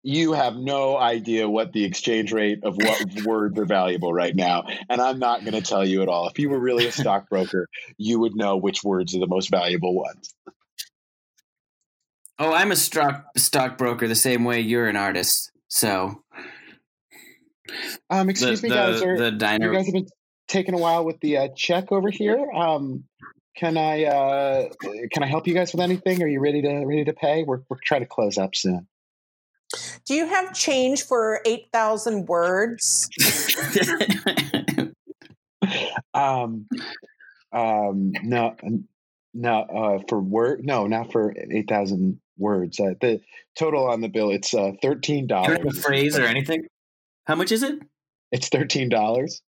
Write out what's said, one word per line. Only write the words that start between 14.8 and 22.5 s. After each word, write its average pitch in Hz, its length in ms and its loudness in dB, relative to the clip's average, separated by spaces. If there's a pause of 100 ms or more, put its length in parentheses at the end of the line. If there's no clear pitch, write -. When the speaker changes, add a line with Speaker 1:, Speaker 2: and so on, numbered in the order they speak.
Speaker 2:
an 104 80 0
artist. 95 560 0 (160)
So 95 560 0 (1900)
Speaker 1:
Um, 190 200 4
excuse 190 320 2
Speaker 2:
the, 120 80 0
Speaker 1:
me, 123 60 2
guys, 117 240 4
Speaker 2:
the, - 80 2
Speaker 1:
are, 185 100 2
Speaker 2:
the 117 140 2
diner 107 400 2
Speaker 1:
you 190 60 4
guys 190 80 2
have 190 80 -2
been 190 140 0 (400)
taking 190 280 -2
a - 40 0
while 165 260 2
with 160 160 -4
the, 147 160 0
uh, 135 180 2
check 180 360 -2
over 196 200 2
here. 220 400 0